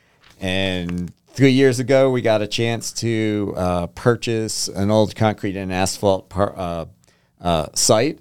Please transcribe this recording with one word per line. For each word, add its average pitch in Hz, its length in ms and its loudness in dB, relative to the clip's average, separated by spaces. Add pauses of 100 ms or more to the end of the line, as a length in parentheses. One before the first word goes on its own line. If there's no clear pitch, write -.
(400)
And 90 720 -4 (160)
three 135 240 4
years 131 260 4
ago, 135 320 2
we 127 120 0
got 107 180 2
a 104 60 -2
chance 117 460 -4
to, 107 640 -2
uh, 90 320 0
purchase 113 800 -2
an 98 220 -2
old 107 240 4
concrete 104 440 0
and 95 120 -6
asphalt 95 600 -2
par-, 101 260 -2
uh, 85 300 -6 (520)
uh, 82 360 0
site 123 460 2